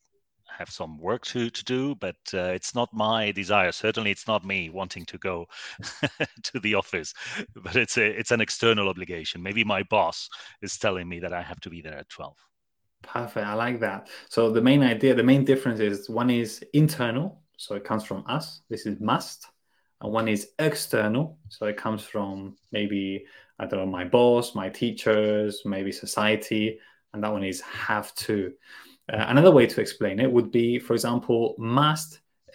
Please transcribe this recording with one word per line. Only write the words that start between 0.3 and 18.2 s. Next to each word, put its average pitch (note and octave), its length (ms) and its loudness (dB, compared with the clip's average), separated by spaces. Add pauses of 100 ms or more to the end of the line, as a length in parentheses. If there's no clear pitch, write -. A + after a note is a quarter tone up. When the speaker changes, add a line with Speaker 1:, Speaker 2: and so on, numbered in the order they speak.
Speaker 1:
have F2 100 -12
some D#2+ 300 -12
work F#2+ 260 -4
to, A#2+ 240 -2
to - 160 -10
do, C3 300 -2
but, F#2+ 220 -8 (180)
uh, F2+ 180 0
it's - 220 -6
not A#2+ 180 -2
my A2 380 2
desire. F#2+ 400 2
Certainly, G#2+ 400 -2
it's - 160 -6
not G#2 180 0
me F#2+ 240 -6
wanting F2+ 380 -10
to - 120 -16
go F2 280 -6 (480)
<laughs> - 480 -4
to - 180 -6
the G#2 140 0
office, F#2+ 400 -4 (400)
but F#2+ 220 -6
it's A#2 200 0
a, A2+ 80 4
it's A2 280 0
an A#2 80 2
external G#2+ 480 2
obligation. F2 540 -8
Maybe G#2 200 -2
my G2+ 220 0
boss F#2 440 0 (320)
is G2 160 -10
telling F#2 320 -2
me F2 120 -8
that F2 120 -8
I F2 80 -6
have F2 200 -14
to F2+ 100 -14
be E2 100 -14
there D#2 160 -14
at - 120 -16
twelve. - 280 -16 (640)
Speaker 2:
Perfect. A2 440 -6
I G#2 80 -4
like A#2+ 260 -2
that. G2 280 -4 (200)
So A2+ 220 4
the A2+ 100 4
main C3+ 220 8
idea, B2 320 4
the A#2 80 4
main C3 220 6
difference C3 360 2
is G2+ 300 -2
one A#2 200 0
is A#2 320 -2 (120)
internal, D3 640 2 (160)
so - 200 -10
it G2+ 80 -10
comes G#2+ 200 -2
from G2 220 -8